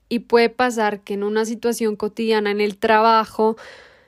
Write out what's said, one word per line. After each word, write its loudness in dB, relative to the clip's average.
y -2
puede 2
pasar -2
que -10
en -6
una -2
situación -4
cotidiana, -2
en -2
el -2
trabajo, 2